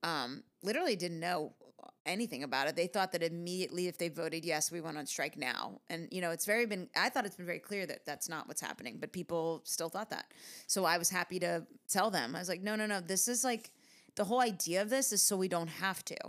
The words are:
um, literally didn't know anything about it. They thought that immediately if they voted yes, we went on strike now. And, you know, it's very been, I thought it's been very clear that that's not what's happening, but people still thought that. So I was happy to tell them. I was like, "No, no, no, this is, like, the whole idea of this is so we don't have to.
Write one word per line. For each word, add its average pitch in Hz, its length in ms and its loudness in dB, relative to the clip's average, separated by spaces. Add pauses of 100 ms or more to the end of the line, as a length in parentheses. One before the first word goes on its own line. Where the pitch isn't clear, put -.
um, 139 380 0 (200)
literally 247 340 4
didn't 175 240 -2
know 170 320 0 (540)
anything 180 380 -2
about 135 240 2
it. 160 80 -2
They 170 100 2
thought 190 260 0
that 170 120 0
immediately 175 640 -2
if 170 100 -8
they 170 100 0
voted 165 360 -4
yes, 156 260 0
we 170 100 -6
went 156 160 -6
on 147 100 -6
strike 151 300 -4
now. - 440 -4 (100)
And, 165 220 -6
you 185 80 -2
know, 170 100 0
it's 170 160 -2
very 226 180 4
been, 202 320 -4
I 190 120 4
thought 254 180 0
it's 190 100 -8
been 180 100 -10
very 170 120 -2
clear 196 280 -4
that - 200 -8
that's 143 220 -4
not 156 180 -6
what's - 140 -4
happening, 120 400 -8
but - 120 -8
people 165 520 -2
still - 240 -4
thought 196 220 -8
that. - 220 -8 (360)
So 190 160 4
I 165 120 8
was 175 140 4
happy 185 300 0
to 175 260 0 (220)
tell 202 220 4
them. 143 260 0
I - 20 -4
was 175 100 -6
like, 180 140 -4
"No, 208 140 0
no, 214 100 0
no, 202 140 0
this 185 280 2
is, 240 160 2
like, 240 260 0 (440)
the 208 100 2
whole 233 160 4
idea 190 400 2
of 214 100 2
this 262 220 4
is 202 100 4
so - 140 6
we 190 120 2
don't 170 200 0
have 180 380 -2
to. - 100 -8 (120)